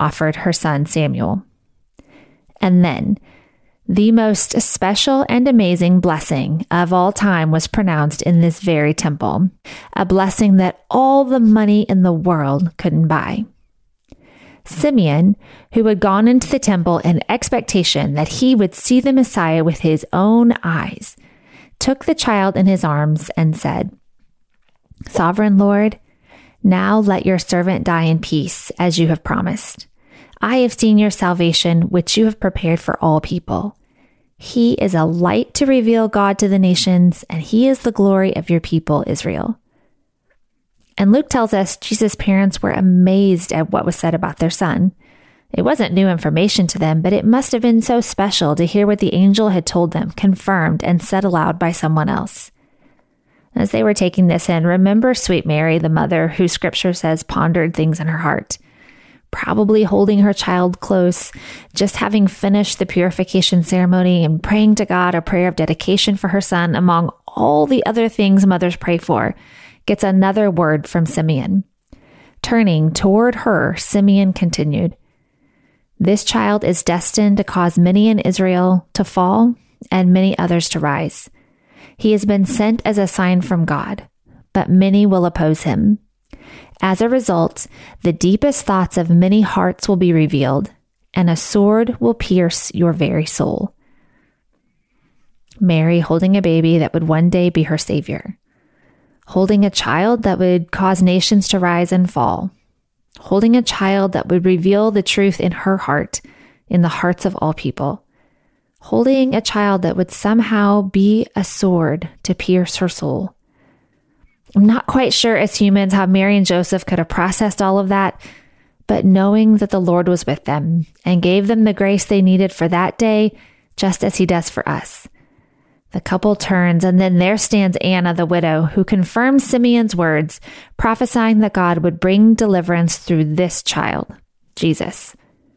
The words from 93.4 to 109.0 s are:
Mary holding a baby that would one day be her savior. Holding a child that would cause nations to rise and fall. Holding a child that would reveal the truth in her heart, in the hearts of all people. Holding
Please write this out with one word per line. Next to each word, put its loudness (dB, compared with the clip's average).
Mary 2
holding 0
a 0
baby 2
that -2
would -2
one 2
day 2
be 0
her -4
savior. -8
Holding 2
a 2
child -2
that 0
would 0
cause 0
nations 2
to -2
rise -2
and 0
fall. -2
Holding 2
a 2
child -2
that -4
would 0
reveal 2
the 0
truth 0
in -2
her -2
heart, -4
in 0
the 0
hearts -4
of -4
all -2
people. -8
Holding 0